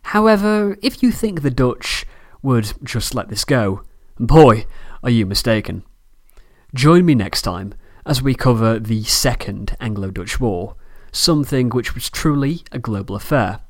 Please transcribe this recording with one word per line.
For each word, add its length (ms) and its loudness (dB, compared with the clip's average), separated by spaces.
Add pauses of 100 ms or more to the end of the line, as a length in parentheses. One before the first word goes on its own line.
However, 800 2
if 200 -2
you 80 6
think 320 -4
the 80 0
Dutch 540 -2 (380)
would 400 0
just 320 -6
let 140 -6
this 160 -6
go, 380 0 (360)
boy, 480 8 (360)
are 80 -2
you 140 4
mistaken. 600 -2 (920)
Join 320 6
me 80 4
next 280 0
time 320 -6 (300)
as 160 -2
we 140 2
cover 440 2
the 260 -2
Second 760 -2
Anglo-Dutch 600 -6
War, 340 -2 (380)
something 580 0
which 240 -4
was 160 -8
truly 520 -2 (100)
a 60 -8
global 360 -6
affair. 560 -2